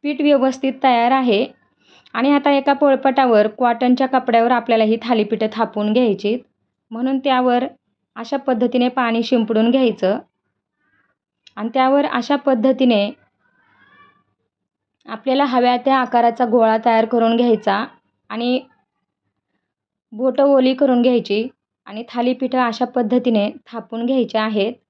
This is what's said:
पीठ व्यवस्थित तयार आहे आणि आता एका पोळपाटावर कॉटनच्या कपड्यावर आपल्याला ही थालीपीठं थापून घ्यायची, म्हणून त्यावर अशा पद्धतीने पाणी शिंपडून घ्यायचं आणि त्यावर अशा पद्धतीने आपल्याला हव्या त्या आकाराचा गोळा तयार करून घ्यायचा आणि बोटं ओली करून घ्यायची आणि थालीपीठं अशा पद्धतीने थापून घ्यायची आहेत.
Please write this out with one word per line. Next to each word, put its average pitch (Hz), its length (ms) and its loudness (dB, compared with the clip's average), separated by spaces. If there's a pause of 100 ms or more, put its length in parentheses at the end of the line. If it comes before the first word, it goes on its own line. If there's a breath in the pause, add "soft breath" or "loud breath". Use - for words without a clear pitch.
पीठ 285 160 -4
व्यवस्थित 269 520 2 (100)
तयार 240 300 2
आहे 247 320 2 (680 soft breath)
आणि 269 180 0
आता 285 200 2
एका 277 220 2
पोळपाटावर 262 720 2 (100)
कॉटनच्या 247 500 0
कपड्यावर 240 440 2
आपल्याला 233 320 2
ही 226 180 0
थालीपीठं 220 500 -2
थापून 208 400 -4
घ्यायची, 220 440 0 (540)
म्हणून 254 280 -4
त्यावर 254 480 0 (500)
अशा - 200 -8
पद्धतीने 247 520 -2
पाणी 233 340 -2
शिंपडून 226 480 0
घ्यायचं 233 480 0 (1400)
आणि 220 180 -8
त्यावर 269 320 2
अशा 254 300 -2
पद्धतीने 254 760 0 (2000)
आपल्याला 262 360 -2
हव्या 247 320 2
त्या 262 220 0
आकाराचा 240 480 0
गोळा 220 380 2
तयार 226 200 2
करून 226 320 0
घ्यायचा 220 480 0 (460)
आणि 240 300 -4 (1500)
बोटं 254 320 -2
ओली 262 300 4
करून 254 280 2
घ्यायची 233 440 0 (400)
आणि 214 220 -16
थालीपीठं 254 500 -4
अशा 240 280 -2
पद्धतीने 240 640 0 (180)
थापून 226 400 -10
घ्यायची 247 320 -2
आहेत. 214 340 -2 (180)